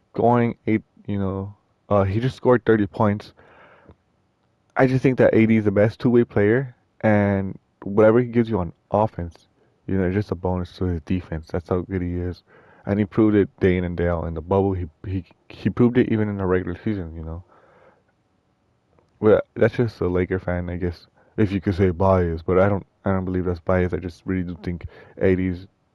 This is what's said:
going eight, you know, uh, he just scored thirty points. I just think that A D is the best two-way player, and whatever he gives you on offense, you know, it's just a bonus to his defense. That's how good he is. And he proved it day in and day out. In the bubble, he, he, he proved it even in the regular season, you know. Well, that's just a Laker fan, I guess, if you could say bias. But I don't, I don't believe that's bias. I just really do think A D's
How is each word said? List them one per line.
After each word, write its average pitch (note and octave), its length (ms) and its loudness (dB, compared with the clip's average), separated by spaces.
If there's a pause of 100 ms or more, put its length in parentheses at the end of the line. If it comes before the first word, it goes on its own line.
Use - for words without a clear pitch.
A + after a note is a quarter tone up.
(120)
going A#2 460 0 (100)
eight, A2 160 0 (240)
you G2+ 120 -6
know, G2 360 -6 (320)
uh, G2+ 160 2
he G2 160 -2
just C3 160 -4
scored B2 300 2
thirty G#2+ 200 2
points. G#2 480 -2 (1400)
I C3 100 4
just C3 160 0
think C3 140 2
that - 180 4
A A2+ 100 6
D A2+ 120 4
is G#2+ 80 0
the G#2 60 2
best G#2 280 2
two-way A#2+ 240 4
player, A#2 500 0 (280)
and G2+ 580 0 (240)
whatever G#2+ 380 4
he A#2+ 60 -2
gives A#2 220 0
you G#2+ 80 -2
on F2 140 -4 (180)
offense, F#2+ 600 -4 (360)
you F#2+ 120 -2
know, F#2+ 80 0
it's F2+ 100 -2
just G#2 160 -2
a F2+ 40 -4
bonus F2+ 420 -6
to F#2 80 -4
his E2+ 160 -4
defense. F2 500 -6
That's F2+ 160 -8
how F#2 140 -2
good F#2 200 -6
he F2+ 140 -6
is. F2 280 -8 (420)
And G2+ 120 -2
he G#2+ 60 2
proved G#2+ 320 2
it G2 140 2 (100)
day F#2 180 2
in F2+ 60 -2
and F2 140 -6
day F2 100 0
out. E2+ 180 -2
In E2 80 -8
the D#2+ 80 -8
bubble, G2 300 0
he, F2+ 160 -6 (180)
he, F#2+ 200 -6 (240)
he - 200 -6
proved A#2+ 280 2
it B2 120 2
even G#2+ 200 -2
in G2+ 80 -6
the G2 80 -4
regular F2+ 360 -2
season, F#2 320 -8
you E2 100 -12
know. E2 200 -12 (1800)
Well, G#2 220 4 (140)
that's G#2+ 200 2
just A#2 240 -2
a F2+ 80 -2
Laker F#2 320 0
fan, F2 300 -6
I F2 80 -6
guess, F2 280 -6 (300)
if G2+ 160 0
you G2 80 -2
could G2 160 -2
say F#2 140 2
bias. F2 520 0
But F#2 160 0
I G2 120 4
don't, G2 180 -4 (160)
I G2 80 -2
don't F#2+ 140 -2
believe F#2 180 -4
that's F2 160 -4
bias. F2+ 340 0
I E2+ 40 -4
just F2 280 -10
really F#2 180 -4
do F2 200 -10
think F2 220 -8 (320)
A F#2 180 2
D's F#2 320 -4 (280)